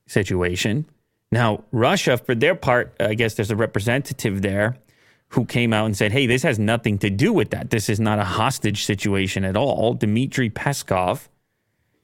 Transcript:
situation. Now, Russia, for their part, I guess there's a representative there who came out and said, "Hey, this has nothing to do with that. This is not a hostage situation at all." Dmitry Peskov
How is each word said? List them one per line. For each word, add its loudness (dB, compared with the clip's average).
situation. -2
Now, 0
Russia, 2
for -2
their 2
part, 0
I 0
guess 0
there's -2
a -2
representative -2
there 0
who 0
came 0
out 2
and -2
said, 2
"Hey, 2
this 2
has 2
nothing 0
to 0
do 2
with 2
that. -6
This -2
is 0
not 2
a 0
hostage -2
situation 0
at 0
all." 0
Dmitry 0
Peskov -2